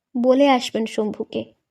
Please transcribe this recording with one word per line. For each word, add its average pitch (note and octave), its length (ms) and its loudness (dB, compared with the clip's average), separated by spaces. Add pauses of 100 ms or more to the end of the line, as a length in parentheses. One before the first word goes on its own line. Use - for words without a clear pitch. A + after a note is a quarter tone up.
(160)
বলে B3+ 340 4
আসবেন B3 360 0
শম্ভুকে। - 680 -6 (180)